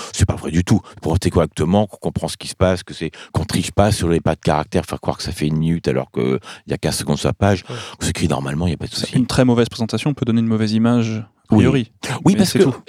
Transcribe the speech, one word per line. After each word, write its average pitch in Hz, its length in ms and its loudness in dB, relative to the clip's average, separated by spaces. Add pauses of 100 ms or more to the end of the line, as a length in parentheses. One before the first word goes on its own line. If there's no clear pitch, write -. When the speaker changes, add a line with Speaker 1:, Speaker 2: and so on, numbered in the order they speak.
(120)
Speaker 1:
C'est - 140 2
pas - 100 4
vrai - 140 -6
du 85 140 2
tout. 98 160 4
Pour - 320 -6
présenter 90 180 0
correctement, 87 560 2
qu'on - 120 -18
comprend 110 300 -4
ce - 80 -6
qui - 120 -14
se - 80 -12
passe, 92 260 2
que - 140 -14
c'est, 80 160 -6 (200)
qu'on - 140 -2
triche - 260 -2
pas 101 200 2
sur 87 180 0
les 82 120 2
pas 80 120 0
de - 80 -6
caractère, 78 460 0
faire 78 120 -8
croire - 180 -6
que - 60 -10
ça - 80 -6
fait 78 140 -4
une 76 120 0
minute 80 300 0
alors 64 240 -2
qu'il 64 280 0 (260)
y 69 80 -4
a 71 60 -4
quinze 78 180 -2
secondes 73 220 -2
sur 71 100 0
la - 40 -2
page. 98 360 2
Speaker 2:
Ouais. 127 60 -10 (240)
Speaker 1:
C'est 82 100 -2
écrit 85 180 -2
normalement, 69 380 -2
il 85 60 0
n'y 73 40 -2
a - 20 -18
pas 92 100 -8
de - 80 -12
souci. - 200 -6
Speaker 3:
Une 127 120 2
très 131 180 2
mauvaise 117 240 4
présentation 113 460 -4
peut 123 100 -4
donner 117 140 2
une 113 80 0
mauvaise 110 260 0
image, 113 380 2
a 110 160 -8 (240)
Speaker 1:
Oui. 107 80 6
Speaker 3:
priori. 127 320 2 (340)
Speaker 1:
Oui, 190 80 4
Speaker 3:
Mais 214 60 2
Speaker 1:
parce 180 140 2
Speaker 3:
c'est 127 60 2
Speaker 1:
que 190 40 8
Speaker 3:
tout. 135 120 4 (140)